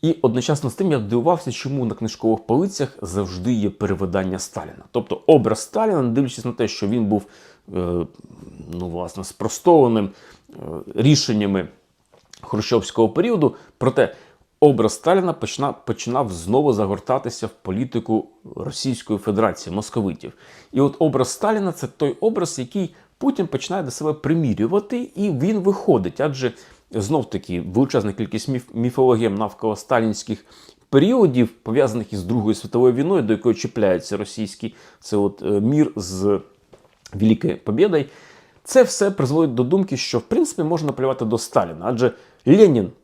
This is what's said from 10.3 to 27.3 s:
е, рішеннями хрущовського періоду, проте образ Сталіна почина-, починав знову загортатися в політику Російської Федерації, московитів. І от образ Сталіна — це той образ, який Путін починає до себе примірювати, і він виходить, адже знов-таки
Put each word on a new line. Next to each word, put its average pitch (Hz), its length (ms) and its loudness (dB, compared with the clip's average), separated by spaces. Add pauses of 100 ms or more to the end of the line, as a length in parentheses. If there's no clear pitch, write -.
е, - 60 -20 (380)
рішеннями 104 720 2 (720)
хрущовського 110 680 0
періоду, 175 460 0 (240)
проте 127 360 0 (460)
образ 117 320 6
Сталіна 180 400 0
почина-, - 400 -6
починав 120 600 -4
знову 113 400 2
загортатися 107 720 -2
в - 40 -8 (120)
політику 110 680 -2 (280)
Російської 127 640 -6
Федерації, 98 580 -2
московитів. 104 560 -6 (400)
І 131 80 0
от 143 180 2
образ 143 300 2
Сталіна — 208 440 -2
це - 140 -10
той 143 340 -4
образ, 202 380 -2
який 156 360 -6 (240)
Путін 262 280 0
починає 175 380 -6
до 127 60 -6
себе 151 220 -4
примірювати, 160 1040 -2
і 202 140 -2
він 196 280 0
виходить, 185 640 0
адже 135 320 -2 (380)
знов-таки 104 680 -2